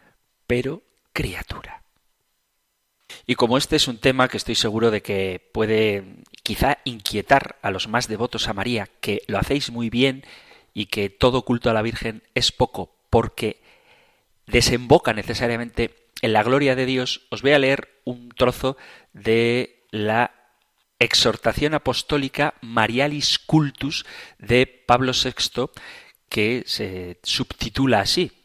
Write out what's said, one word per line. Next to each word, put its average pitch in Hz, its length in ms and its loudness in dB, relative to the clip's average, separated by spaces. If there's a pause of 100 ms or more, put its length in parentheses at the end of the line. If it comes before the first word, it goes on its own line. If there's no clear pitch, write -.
(460)
pero 127 360 -2 (300)
criatura. - 680 -8 (1400)
Y 123 80 0
como 123 240 2
este - 180 0
es 143 120 2
un 120 100 -8
tema 131 300 4
que - 80 -6
estoy 113 180 -4
seguro 113 360 2
de 104 120 0
que 95 500 -4
puede 110 520 2 (380)
quizá 131 420 0
inquietar 113 800 0
a 101 80 -2
los 92 180 -4
más 117 200 -2
devotos 110 400 -4
a 110 60 -6
María, 101 340 -2 (120)
que 101 260 -4
lo 98 120 -2
hacéis 135 320 -2
muy 117 200 -4
bien 131 340 0 (500)
y 104 120 -6
que 101 240 -2
todo 127 320 2
culto 120 280 0
a 113 40 2
la 107 80 2
Virgen 113 400 -6 (120)
es - 180 0
poco, - 440 -4 (140)
porque 113 520 0 (840)
desemboca 120 680 4
necesariamente 117 960 -4 (140)
en 113 100 2
la 107 100 4
gloria 131 320 2
de 127 120 0
Dios, 127 440 -4
os 107 120 -8
voy 139 100 4
a 147 60 6
leer 135 460 0
un 120 260 -10
trozo 131 460 0 (360)
de 117 800 0
la 107 420 0 (640)
exhortación - 760 2
apostólica 143 840 -2
Marialis 120 800 0
Cultus 147 680 -2 (320)
de 120 280 2
Pablo 127 460 2
sexto, - 600 -4 (560)
que 113 380 0
se 92 560 -8
subtitula 127 800 0
así. 156 320 0 (120)